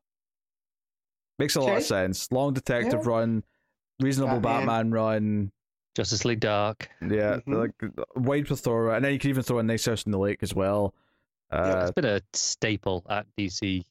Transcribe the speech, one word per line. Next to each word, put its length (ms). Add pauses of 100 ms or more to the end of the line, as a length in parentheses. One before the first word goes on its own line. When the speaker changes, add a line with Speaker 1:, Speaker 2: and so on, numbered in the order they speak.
(1400)
Speaker 1:
Makes 160
a 60
lot 80
of 80
Speaker 2:
Okay. 80
Speaker 1:
sense. 480
Long 200
detective 520
Speaker 2:
Yeah. 60
Speaker 1:
run, 340 (560)
reasonable 400
Speaker 2:
Batman. 260
Speaker 1:
Batman 240
run. 640 (420)
Speaker 3:
Justice 300
League 160
Dark. 500 (100)
Speaker 1:
Yeah, 360 (100)
Speaker 2:
Mm-hmm. 80
Speaker 1:
like, 180 (440)
wide 320
plethora, 480
and 80
then 80
you 80
can 100
even 140
throw 160
in 80
Nice 180
House 160
in 80
the 80
Lake 240
as 100
well. 420 (580)
Speaker 2:
Yeah. 80
Speaker 1:
Uh, 220
Speaker 3:
It's 100
been 140
a 140 (120)
staple 760
at 160 (120)
D 120
C 420